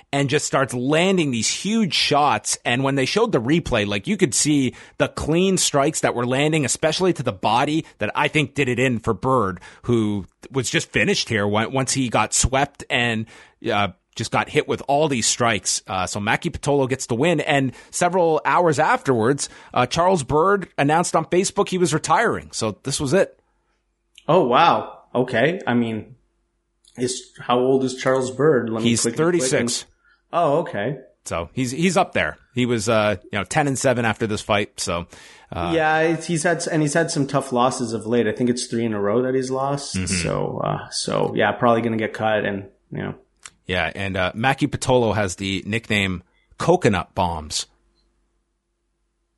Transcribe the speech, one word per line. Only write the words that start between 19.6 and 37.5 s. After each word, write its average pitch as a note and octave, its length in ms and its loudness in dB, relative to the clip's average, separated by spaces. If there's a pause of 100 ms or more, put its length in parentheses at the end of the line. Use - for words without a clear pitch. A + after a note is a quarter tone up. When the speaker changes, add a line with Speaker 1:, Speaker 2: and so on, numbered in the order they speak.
Speaker 1:
uh, B2 140 2
Charles F3 360 2
Byrd F3 540 2
announced D#3+ 400 2
on D#3+ 80 0
Facebook F#3+ 420 2
he F#3 100 -2
was E3+ 160 2
retiring. D#3 600 0
So A2 300 -4
this C#3 180 -4
was C3+ 120 0
it. F#3 240 2 (880)
Speaker 2:
Oh, D#3+ 200 4
wow. B2 540 2 (140)
Okay. B2+ 540 0
I B2 60 2
mean, A2+ 420 -2 (840)
is, - 440 -6
how B2 180 0
old B2+ 240 2
is B2+ 120 -4
Charles C3 360 0
Byrd? B2 380 2
Let A2 140 -2
me A#2 60 4
Speaker 1:
He's A#2 120 2
Speaker 2:
quickly A#2 160 -2
click D#3+ 80 2
Speaker 1:
thirty-six. D3 560 0
Speaker 2:
and, - 100 -20 (400)
oh, D#3 280 2
okay. C3+ 400 -4 (260)
Speaker 1:
So E2 260 -6
he's, B2 200 -4
he's E3 260 0
up - 160 2
there. E2 240 -2 (160)
He B2 120 0
was, A2+ 220 0
uh, G#2+ 340 2
you - 180 -6
know, F#2 40 -2
ten D3 240 0
and C3+ 100 -2
seven A#2+ 280 0
after A2 220 0
this G2+ 140 -4
fight. - 380 -2
So, F2 280 -4 (440)
uh, F2 240 -4
Speaker 2:
yeah, D#3 260 2
it's, D#3+ 240 0
he's E3 180 -2
had, E3+ 280 -2
and D#3 100 2
he's D3 120 0
had D#3+ 180 0
some C#3 160 -2
tough C#3 240 -2